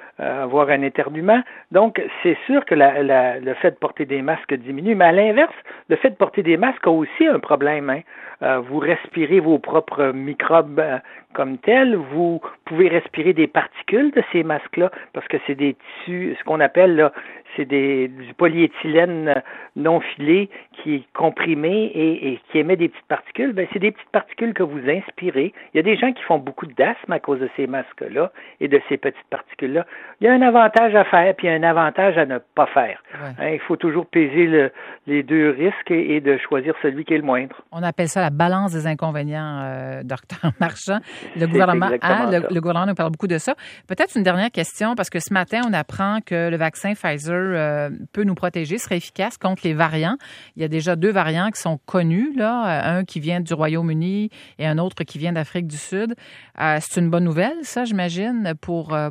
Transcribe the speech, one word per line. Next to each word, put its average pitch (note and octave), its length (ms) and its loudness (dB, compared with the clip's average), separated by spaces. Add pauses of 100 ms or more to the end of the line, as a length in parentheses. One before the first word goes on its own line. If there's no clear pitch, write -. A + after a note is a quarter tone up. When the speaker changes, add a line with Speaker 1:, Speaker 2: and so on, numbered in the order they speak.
(200)
Speaker 1:
euh, C3 240 -4
avoir C#3 260 2
un C#3 120 2
éternuement. D3+ 600 0 (300)
Donc, G3 300 4 (200)
c'est E3+ 240 2
sûr C#4 200 2
que F3 100 0
la, C#3 260 6
la, C3 380 2
le C3 160 -4
fait - 160 2
de - 60 -14
porter - 280 -4
des C3+ 160 -4
masques D3 320 -4
diminue, C#3 420 -2
mais F#3 100 6
à E3 80 8
l'inverse, A3 420 4 (320)
le D#3+ 80 2
fait C4 140 2
de F#3+ 60 -14
porter - 280 0
des E3 140 4
masques B3 280 0
a F3 60 4
aussi D#3+ 340 2
un C4+ 140 4
problème, C#3+ 500 0
hein. C3+ 120 -2 (400)
Euh, C3 180 2
vous B2+ 200 -4
respirez D#3+ 640 2
vos D#3 180 4
propres C#3+ 540 0
microbes, D3 680 0
euh, D3+ 180 0 (360)
comme C3 240 -2
tels, B3 380 4
vous E3 440 -2 (240)
pouvez E3+ 240 4
respirer E3 460 0
des D#3+ 140 4
particules - 640 0
de C#4 200 2
ces E3+ 120 0
masques-là, D#3+ 480 -2 (200)
parce - 160 -12
que - 80 -6 (100)
c'est C#3+ 100 -4
des C#3 200 0 (300)
tissus, F3+ 340 -6
ce - 60 -14
qu'on D#3 160 0
appelle, F3 340 6
là, D3+ 160 6 (460)
c'est D3 80 -2
des, C3+ 420 0
du B2+ 280 -14
polyéthylène, E3 920 2
euh, C#3 140 2 (340)
non D#3+ 240 2
filé E3 500 0 (320)
qui D3+ 140 -2
est C3+ 80 -6 (100)
comprimé E3 800 0
et, D#3+ 360 0
et B2 100 -6 (100)
qui D#3 100 2
émet E3 180 2
des E3+ 100 2
petites - 200 -8
particules. A#3+ 440 -4
Ben, F#3+ 220 -4
c'est G#3 60 -4
des G#3 120 0
petites - 180 -18
particules A3 440 -4
que F#3+ 100 0
vous D3 240 -4
inspirez. E3 640 -2 (200)
Il - 40 2
y - 20 4
a D#3+ 40 2
des G3+ 140 2
gens B3+ 160 0
qui - 100 -12
font E3 140 2
beaucoup C#3 280 -8
d'asthme C#3 460 -2
à D#3+ 80 -2
cause C#3 200 -2
de B2+ 180 -4
ces C#3 100 -2
masques-là C3 640 -4 (300)
et D3+ 80 -2
de C#3 180 6
ces C#3 100 -2
petites - 320 -6
particules-là. C#3+ 560 -6 (360)
Il G3+ 40 2
y - 40 8
a B3+ 40 8
un B3+ 80 6
avantage A3+ 540 6
à G#3 100 8
faire F#3 300 4
puis F3+ 140 -2
un D#3+ 140 0
avantage E3 540 4
à D#3+ 80 4
ne C3 120 -4
pas - 300 2
faire. A#2 360 0 (100)
Speaker 2:
Ouais. C#3 260 -12
Speaker 1:
Hein, D3 140 -2
il D3 60 -4
faut - 160 -4
toujours E3 300 -2
peser D#3+ 400 2
le, D3+ 260 4 (360)
les D3 160 0
deux D3+ 260 2
risques D#3 420 -2
et, E3 240 0
et D3+ 60 0
de C#3 160 2
choisir C#3+ 440 -2
celui C#3+ 220 -2
qui D#3+ 100 -2
est D#3 40 2
le D3+ 60 -2
moindre. C3+ 380 -2 (100)
Speaker 2:
On E3+ 120 -10
appelle E3+ 240 -2
ça F#3 140 -2
la E3 80 2
balance F3 440 0
des D#3 120 -4
inconvénients, D3+ 800 -6
euh, C3 380 -10
<laughs> - 20 -12
docteur C3 560 -6
Marchand. F#3+ 400 -4 (360)
Le E3 60 -4
Speaker 1:
C'est E3 60 0
Speaker 2:
gouvernement, F3 400 2
Speaker 1:
exactement F#3 400 0
Speaker 2:
hein, G3 40 0
le, F3 100 2
Speaker 1:
ça. - 80 -6
Speaker 2:
le E3+ 120 -2
gouvernement F3 260 -2
nous G3+ 80 -2
parle E3 160 -2
beaucoup E3 160 -6
de E3+ 100 0
ça. B3+ 180 -4 (320)
Peut-être D4 280 -2
une A3+ 80 0
dernière F#3 280 2
question, G#3 440 -4
parce G3+ 140 -4
que F3 100 -4
ce - 140 -6
matin, G3 340 -2
on A3 60 -2
apprend G3 520 -2
que E3+ 240 -2
le E3+ 80 -4
vaccin D#3+ 360 -4
Pfizer, E3 460 -4
euh, D3+ 500 -2 (240)
peut G#3 100 -4
nous G3 120 0
protéger, E3+ 420 -6
serait G3+ 200 -6
efficace F#3+ 400 -6
contre F#3+ 260 -4
les E3 100 -2
variants. D#3+ 440 0 (380)
Il D#3 60 -8
y D#3+ 40 -2
a - 20 -4
déjà D#3+ 280 -2
deux F3 160 0
variants F3 400 0
qui - 100 -12
sont D#3+ 240 -4
connus, F#3 500 0
là, G#3+ 600 0
euh, - 20 0
un F#3+ 60 -2
qui - 140 -10
vient E3+ 200 -4
du E3+ 140 -4
Royaume-Uni E3 760 -2 (300)
et D3+ 80 -2
un D#3 100 0
autre F3 260 -4
qui - 140 -12
vient D#3+ 140 -4
d'Afrique E3 360 -4
du D3+ 100 -10
Sud. A3 380 -6 (440)
Euh, D#3 200 0
c'est - 200 -6
une E3+ 100 2
bonne E3+ 140 0
nouvelle, F3 380 -2
ça, B3 240 -6
j'imagine, G3 760 -4
pour, D#3+ 320 -6
euh, D3+ 180 -2